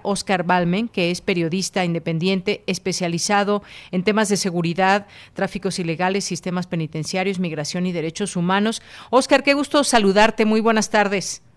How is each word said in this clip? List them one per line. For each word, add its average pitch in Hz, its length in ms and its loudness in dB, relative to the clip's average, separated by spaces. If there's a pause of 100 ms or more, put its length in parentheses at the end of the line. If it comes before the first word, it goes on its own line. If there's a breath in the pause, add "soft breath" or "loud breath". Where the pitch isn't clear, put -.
Oscar 190 400 -2
Balmen, 180 440 0
que 175 220 0
es 180 100 -4
periodista 180 640 -2
independiente 175 840 -2
especializado 190 960 -2 (260 loud breath)
en 180 140 -2
temas 214 240 2
de 202 80 2
seguridad, 185 720 0 (260 loud breath)
tráficos 190 460 -4
ilegales, 180 440 -2
sistemas 180 440 -6
penitenciarios, 180 720 -4
migración 165 460 -4
y 185 60 -2
derechos 165 440 -6
humanos. 196 440 0 (300 loud breath)
Oscar, 262 320 4
qué 277 120 2
gusto 285 280 2
saludarte. 208 640 4
Muy 214 160 2
buenas 220 280 2
tardes. 202 540 -2 (140)